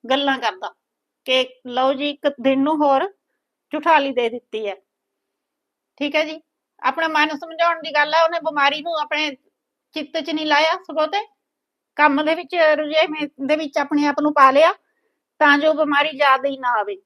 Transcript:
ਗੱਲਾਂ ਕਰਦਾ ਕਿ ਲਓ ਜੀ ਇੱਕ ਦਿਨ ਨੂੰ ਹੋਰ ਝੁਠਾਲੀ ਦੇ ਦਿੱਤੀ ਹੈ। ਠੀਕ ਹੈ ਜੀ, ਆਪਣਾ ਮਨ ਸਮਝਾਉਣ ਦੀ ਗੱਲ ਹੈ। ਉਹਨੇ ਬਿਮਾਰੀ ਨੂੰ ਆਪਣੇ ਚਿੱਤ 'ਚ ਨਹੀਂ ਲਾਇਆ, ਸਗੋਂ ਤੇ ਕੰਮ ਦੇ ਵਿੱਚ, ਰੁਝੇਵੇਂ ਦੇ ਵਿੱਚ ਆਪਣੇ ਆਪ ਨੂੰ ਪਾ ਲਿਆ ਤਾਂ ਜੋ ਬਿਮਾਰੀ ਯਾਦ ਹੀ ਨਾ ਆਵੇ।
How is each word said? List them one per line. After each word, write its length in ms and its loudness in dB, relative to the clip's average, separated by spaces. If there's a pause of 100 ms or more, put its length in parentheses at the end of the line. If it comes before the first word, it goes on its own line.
ਗੱਲਾਂ 300 0
ਕਰਦਾ 340 -6 (520)
ਕਿ 420 -2
ਲਓ 260 0
ਜੀ 160 -4
ਇੱਕ 320 -4
ਦਿਨ 200 2
ਨੂੰ 140 0
ਹੋਰ 380 0 (560)
ਝੁਠਾਲੀ 420 0
ਦੇ 180 -2
ਦਿੱਤੀ 380 -10
ਹੈ। 80 -8 (1200)
ਠੀਕ 180 -6
ਹੈ 80 2
ਜੀ, 180 -8 (420)
ਆਪਣਾ 240 -2
ਮਨ 220 2
ਸਮਝਾਉਣ 500 -2
ਦੀ 140 -10
ਗੱਲ 200 2
ਹੈ। 100 4
ਉਹਨੇ 160 0
ਬਿਮਾਰੀ 420 0
ਨੂੰ 180 -6
ਆਪਣੇ 380 -4 (560)
ਚਿੱਤ 260 -6
'ਚ 100 -8
ਨਹੀਂ 160 -4
ਲਾਇਆ, 380 2
ਸਗੋਂ 240 -2
ਤੇ 200 -4 (680)
ਕੰਮ 300 2
ਦੇ 100 0
ਵਿੱਚ, 200 -10
ਰੁਝੇਵੇਂ 760 0 (120)
ਦੇ 140 0
ਵਿੱਚ 220 -6
ਆਪਣੇ 280 0
ਆਪ 160 0
ਨੂੰ 120 0
ਪਾ 180 6
ਲਿਆ 220 4 (680)
ਤਾਂ 180 6
ਜੋ 160 2
ਬਿਮਾਰੀ 400 0
ਯਾਦ 320 2
ਹੀ 120 -4
ਨਾ 100 -6
ਆਵੇ। 280 -2 (100)